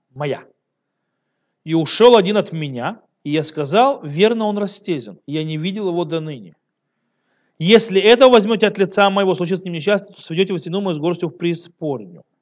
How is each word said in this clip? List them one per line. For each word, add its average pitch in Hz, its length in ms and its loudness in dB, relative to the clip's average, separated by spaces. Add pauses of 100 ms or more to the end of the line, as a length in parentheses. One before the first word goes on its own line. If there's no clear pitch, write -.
(140)
моя. 127 300 -8 (1200)
И 160 100 -6
ушёл 208 420 4
один 208 220 2
от - 140 -2
меня, 147 500 -8 (220)
и 143 80 -8
я 151 120 0
сказал, 208 600 0
верно, 208 420 0
он 208 140 -4
растезен, 156 640 -8
и 135 60 -14
я 156 120 -4
не 156 140 -6
видел 190 300 -6
его 175 180 -4
до 160 140 -6
ныне. 131 360 -14 (1000)
Если 196 420 4
это 240 300 6
возьмёте 220 380 4
от 202 100 -4
лица 196 320 2
моего, 196 240 0
случится 180 300 -4
с - 20 -18
ним 175 80 -8
несчастье, 196 400 -4
то - 80 -20
сведёте 190 320 -2
возненную 180 300 -6
мою 185 120 -4
с 151 40 -8
горстью 170 300 -4
в - 80 -14
преисподнюю». 143 840 -8 (180)